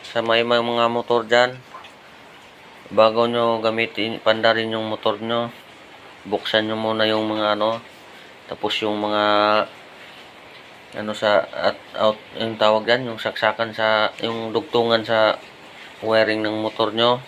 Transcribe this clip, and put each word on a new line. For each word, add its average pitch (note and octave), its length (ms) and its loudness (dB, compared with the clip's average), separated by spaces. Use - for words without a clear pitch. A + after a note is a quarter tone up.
Sa - 160 -6
may, A2+ 240 2
may A#2+ 160 2
mga A#2 320 0
motor A#2+ 320 0
dyan, B2 320 2
bago A2 340 4
nyo A#2 380 0
gamitin, A2+ 560 -2
pandarin A2+ 560 0
yung A2 160 -6
motor G#2+ 320 -4
nyo, A#2 260 -2
buksan G#2+ 400 0
nyo A2 80 -4
muna A2 320 0
yung A2 240 0
mga G#2+ 240 0
ano, A2 240 -2
tapos - 320 -4
yung G#2+ 160 -2
mga G#2 260 0
ano G#2+ 240 -8
sa, G#2 340 4
at E2+ 300 -2
out, G#2+ 220 2
yung A2+ 240 -4
tawag G#2+ 300 2
dyan, A#2+ 240 0
yung A2+ 80 -12
saksakan A2 560 -2
sa, A2 320 2
yung A2+ 320 -6
dugtungan A#2 540 0
sa A2 340 2
wiring A2 400 2
ng G#2+ 180 -4
motor G#2+ 320 -2
nyo A#2+ 360 2